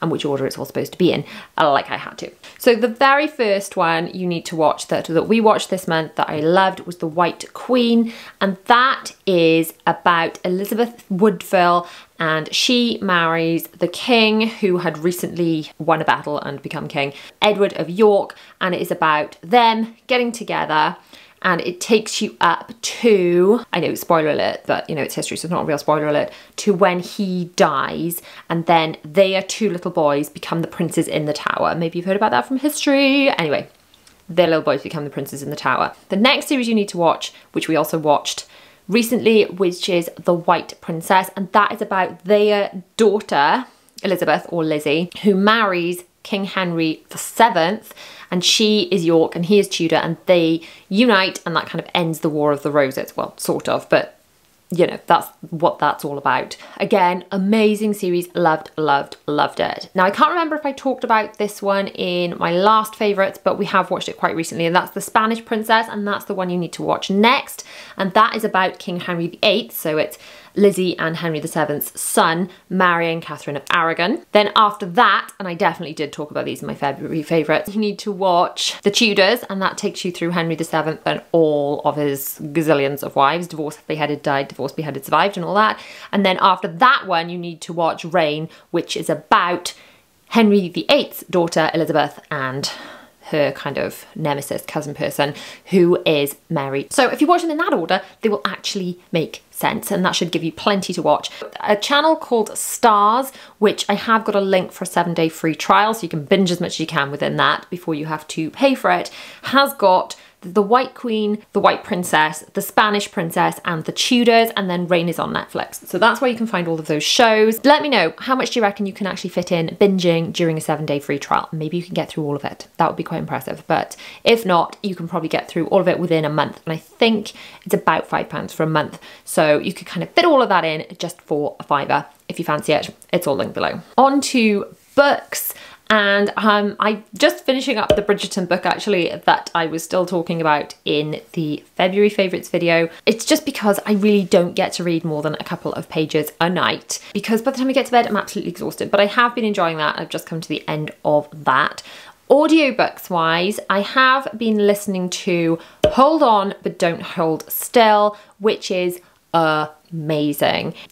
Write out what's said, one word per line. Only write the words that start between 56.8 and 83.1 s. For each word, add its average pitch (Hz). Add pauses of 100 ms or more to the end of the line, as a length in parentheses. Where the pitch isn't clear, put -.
amazing 208
series, 175
loved, 160
loved, 143 (100)
loved 143
it. -
Now, 185
I 185
can't 302
remember 330
if 302
I 220
talked 262
about 220
this 208
one 196
in 175
my 170
last 208
favourites, 196
but 185
we 202
have 185
watched 170
it -
quite -
recently, 165
and 165
that's 175
The 196
Spanish 226
Princess, 220
and 208
that's 202
the 208
one 185
you 175
need 170
to -
watch 156
next. 226 (340)
And 190
that 220
is 220
about 190
King 175
Henry 170
the -
eighth, 220
so 156
it's - (380)
Lizzie 185
and 165
Henry 160
the 160
seventh's 151
son 180 (220)
marrying 170
Catherine 147
of 135
Aragon. 170 (100)
Then 214
after 214
that, 202
and 190
I 170
definitely 165
did 147
talk 151
about 135
these 135
in 147
my 143
February 147
favourites, 160
you 214
need 208
to 208
watch 180
The 202
Tudors, 202
and 196
that -
takes -
you 180
through 170
Henry 165
the 160
seventh 156
and 151
all 147
of 147
his 143
gazillions 147
of -